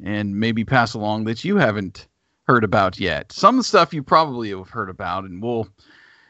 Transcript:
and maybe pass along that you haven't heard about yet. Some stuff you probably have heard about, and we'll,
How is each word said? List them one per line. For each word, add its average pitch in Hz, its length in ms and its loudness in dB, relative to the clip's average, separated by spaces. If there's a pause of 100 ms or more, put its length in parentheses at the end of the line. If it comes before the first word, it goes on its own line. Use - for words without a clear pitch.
and 101 360 -4
maybe 113 240 -2
pass 120 300 2
along 107 300 -4
that 113 200 -4
you 185 140 0
haven't 107 500 -2 (400)
heard 120 160 4
about 98 360 2
yet. 85 320 -4
Some 240 320 4
stuff 170 320 4
you 143 80 -4
probably 131 480 2
have 95 180 -10
heard 104 220 -8
about, 92 320 -6
and 95 180 -12
we'll, 113 260 -4 (640)